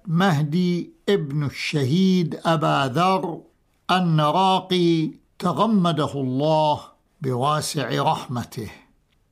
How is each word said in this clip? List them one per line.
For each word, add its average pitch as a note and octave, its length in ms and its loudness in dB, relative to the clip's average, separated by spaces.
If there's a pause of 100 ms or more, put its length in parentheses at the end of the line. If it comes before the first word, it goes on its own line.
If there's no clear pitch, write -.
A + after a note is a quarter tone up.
مهدي E3+ 840 0 (160)
ابن D3+ 360 0
الشهيد D#3+ 1000 0
أبا D3+ 480 0
ذر F3+ 480 0 (500)
النراقي، F3 1200 2 (280)
تغمده F3 720 0
الله C#3+ 680 0 (420)
بواسع C#3 840 -2
رحمته. A#2+ 680 -4 (600)